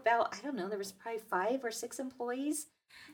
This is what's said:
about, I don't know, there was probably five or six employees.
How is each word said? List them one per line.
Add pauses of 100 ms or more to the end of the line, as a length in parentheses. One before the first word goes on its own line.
about,
I
don't
know,
there
was
probably
five
or
six
employees. (460)